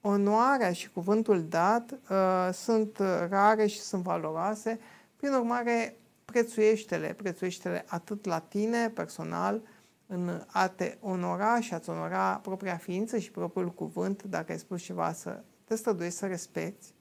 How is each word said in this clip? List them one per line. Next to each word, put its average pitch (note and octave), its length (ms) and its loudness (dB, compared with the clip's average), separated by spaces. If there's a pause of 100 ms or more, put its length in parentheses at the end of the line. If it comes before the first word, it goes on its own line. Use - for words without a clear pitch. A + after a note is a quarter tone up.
Onoarea G#3+ 720 4
și - 180 -8
cuvântul G3 520 2
dat, F#3 480 2
uh, F#3 640 2
sunt A3 440 0 (320)
rare G#3 380 6
și G#3 120 -2
sunt F#3 240 -4
valoroase, F3+ 760 -2 (360)
prin C#4 180 -2
urmare, A#3 640 0 (280)
prețuiește-le, G#3+ 880 2
prețuiește-le F3+ 760 -4
atât G3+ 380 -8
la E3+ 140 -2
tine, A3+ 500 -2
personal, F3 720 -4 (460)
în F3 400 -4
a F#3+ 200 2
te F#3 340 -4
onora F#3+ 580 0
și A#3 140 -4
a-ți E3 160 -8
onora F3+ 540 -2
propria F#3+ 340 -6
ființă G3+ 400 -4
și F3 140 -6
propriul F3 400 -4
cuvânt, F3 520 -4
dacă E3+ 280 -6
ai E3 80 -6
spus F3 220 -10
ceva, E3+ 320 -2
să - 260 -10 (240)
te A3+ 120 -4
străduiești F3 420 -2
să - 100 -6
respecti F3 720 -8